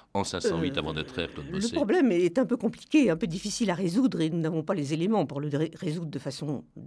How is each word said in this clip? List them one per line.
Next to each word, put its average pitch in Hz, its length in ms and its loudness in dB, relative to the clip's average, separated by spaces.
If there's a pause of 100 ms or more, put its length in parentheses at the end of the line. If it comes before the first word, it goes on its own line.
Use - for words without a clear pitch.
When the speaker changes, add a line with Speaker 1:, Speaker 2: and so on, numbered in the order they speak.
(140)
Speaker 1:
en 101 100 0
cinq 92 180 -4
cent 85 180 0
huit 90 160 -2
Speaker 2:
Euh, - 40 2
Speaker 1:
avant 78 140 -2
notre 76 260 -4
ère, 82 120 -4
Claude - 160 -10
Speaker 2:
le - 60 -8
Speaker 1:
Mossé ? 220 220 -2
Speaker 2:
problème 294 360 4
est 175 280 2
un 254 60 2
peu 240 120 0
compliqué, 233 520 2
un 160 80 2
peu 196 100 -2
difficile 196 420 -2
à 175 60 0
résoudre, 185 460 2
et 160 80 4
nous 170 100 0
n'avons 160 240 0
pas 190 100 -2
les 147 200 -2
éléments 180 320 2
pour 139 140 -6
le 147 100 -4
ré-, 147 260 0
résoudre 170 340 -4
de 139 100 -6
façon 143 440 -6 (240)